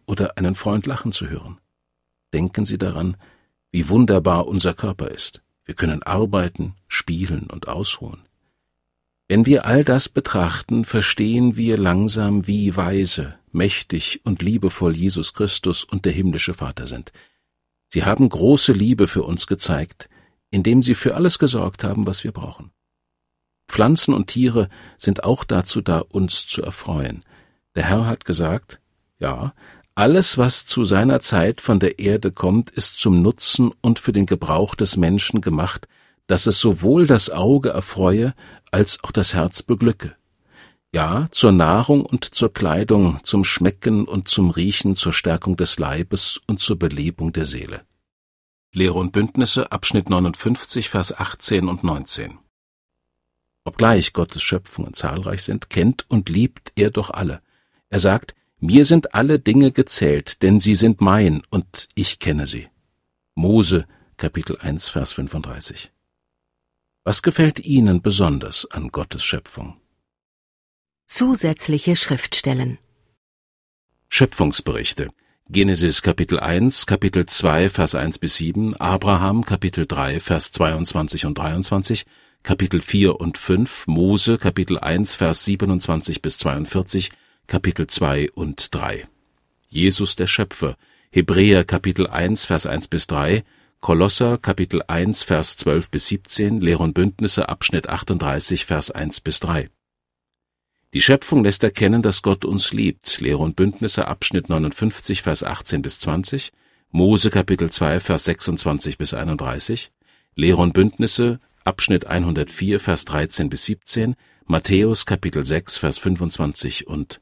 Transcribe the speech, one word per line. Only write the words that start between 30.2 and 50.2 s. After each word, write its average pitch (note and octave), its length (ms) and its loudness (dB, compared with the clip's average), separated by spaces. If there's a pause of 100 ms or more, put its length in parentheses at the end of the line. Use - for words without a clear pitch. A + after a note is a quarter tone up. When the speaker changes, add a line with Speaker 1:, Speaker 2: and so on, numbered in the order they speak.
Speaker 1:
was B2+ 300 2
zu A#2 180 0
seiner G#2+ 360 4
Zeit G2 420 0
von G2+ 180 2
der F#2 180 0
Erde G2 340 0
kommt, G#2 380 0
ist - 280 -4
zum F2+ 240 4
Nutzen - 480 2 (100)
und A#2 180 2
für - 140 -2
den G2 140 2
Gebrauch E2 480 0
des - 240 0
Menschen F#2+ 420 2
gemacht, E2 480 -4 (440)
dass F2+ 140 2
es A2 140 2
sowohl A2+ 460 4
das B2+ 220 4
Auge A#2+ 400 2
erfreue, G2 680 0 (360)
als - 340 0
auch - 80 -12
das G2+ 220 0
Herz F2 280 -2
beglücke. A2+ 540 0 (720)
Ja, E2+ 400 0
zur G#2+ 220 4
Nahrung F#2+ 540 4
und - 180 -2
zur - 300 -2
Kleidung, F#2 680 2
zum G2 220 2
Schmecken G2+ 640 0
und F#2 220 -6
zum F#2 200 4
Riechen, F#2+ 460 0
zur F2 180 -2
Stärkung E2+ 460 -2
des F2 200 -2
Leibes - 680 -4
und G#2+ 120 -2
zur G2 200 0
Belebung D#2+ 560 -4
der D#2 100 -2
Seele. - 380 -10 (880)
Lehre F#2 220 2
und F2+ 180 -2
Bündnisse, A#2+ 600 0
Abschnitt G2+ 360 0
neunundfünfzig, F#2 800 0